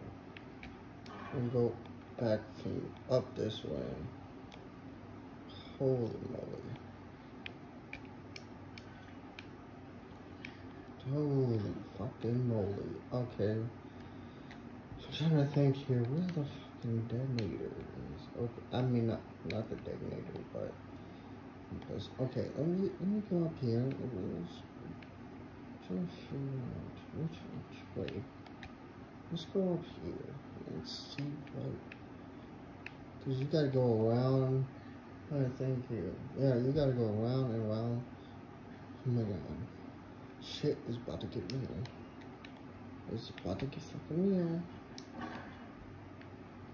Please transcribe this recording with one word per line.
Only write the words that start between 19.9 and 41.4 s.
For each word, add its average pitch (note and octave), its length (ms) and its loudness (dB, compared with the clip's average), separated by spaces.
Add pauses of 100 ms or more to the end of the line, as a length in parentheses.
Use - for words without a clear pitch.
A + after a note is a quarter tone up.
but G1+ 200 -2 (1040)
because, - 300 -4 (120)
okay, B2+ 260 2 (100)
let C#3 100 2
me, F3+ 240 4 (100)
let F3+ 80 2
me G#3 220 4
go F3 160 6
up D#3+ 140 0
here. A#2+ 240 6
Let's G#2+ 720 -2 (1300)
try F#3 100 0
to F3+ 100 2
figure C3+ 560 -4
out G#2 340 -6 (200)
which, D#3+ 220 0 (580)
which F#2+ 160 0
way. G2+ 100 -2 (1080)
Let's E3+ 160 -2
go F#3+ 280 4
up D#3+ 100 0 (200)
here - 300 -4 (340)
and - 180 -4
see - 360 -6 (320)
what, C3+ 200 -2 (1500)
'cause C3 140 2
you C3+ 80 2
gotta D3+ 220 8
go A#2+ 400 8
around. C3 580 8 (680)
I C#3 120 6 (140)
think C3 300 2
here. F#2+ 240 0 (260)
Yeah, C3 180 10
you B2+ 160 8
gotta C#3+ 200 8
go A#2+ 120 6
around A#2 500 4
and A2 160 2
around. A#2 320 2 (1040)
Oh B2+ 40 4
my A#2+ 120 6
god. G2+ 180 0 (1000)
Shit - 340 0 (120)
is A#2+ 80 0
about - 260 -4
to - 60 -2
get - 240 -4